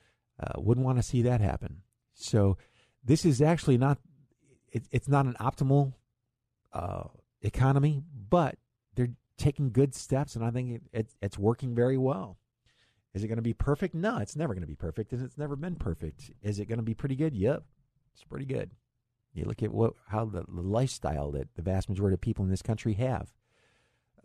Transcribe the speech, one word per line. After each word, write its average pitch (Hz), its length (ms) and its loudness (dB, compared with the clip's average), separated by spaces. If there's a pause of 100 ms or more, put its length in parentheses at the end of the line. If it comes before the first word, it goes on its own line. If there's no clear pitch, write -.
(380)
Uh, - 220 -6
wouldn't 123 240 2
wanna 127 180 2
see 120 200 0
that 120 180 2
happen. 90 400 -2 (320)
So 98 460 2 (440)
this 135 220 4
is 135 160 6
actually 151 380 4
not, 139 180 4 (720)
it, - 200 -6
it's - 180 0
not 139 160 4
an 123 160 -2
optimal, 135 540 2 (800)
uh, - 300 -6 (360)
economy, 135 640 2 (260)
but 175 280 2 (380)
they're 120 200 -2 (240)
taking 143 320 0
good 131 240 4
steps, 139 420 -4
and 113 80 -4
I 117 60 0
think 123 220 -4
it, 117 100 -10 (100)
it, 110 300 -4
it's 98 160 -6
working 117 360 0
very 123 220 4
well. 131 400 -2 (800)
Is 98 100 -2
it 107 40 -4
gonna 113 120 -2
be 113 140 0
perfect? 147 400 0
No, 202 240 -2
it's 104 180 -6
never 147 160 -2
gonna 92 140 -6
be 76 80 -10
perfect, 87 380 -6
and 123 100 -4
it's 127 160 -10
never 143 180 -6
been 165 200 -6
perfect. - 560 -6 (100)
Is 101 160 -2
it 104 80 -6
gonna 113 160 -4
be 110 100 -2
pretty 135 240 -4
good? 151 180 -2
Yep, 120 300 0 (480)
it's - 120 -20
pretty 135 200 -10
good. 120 280 -6 (600)
You - 140 -6
look 107 160 -4
at 107 100 -2
what, 113 220 2 (140)
how 107 180 -2
the, 95 200 -6
the 87 140 -8
lifestyle 87 720 -2
that 71 240 -6
the 87 80 -10
vast 92 260 0
majority 98 240 2
of 92 80 0
people 107 240 -2
in 92 60 2
this 95 100 0
country 110 320 -2
have. 120 400 -4 (920)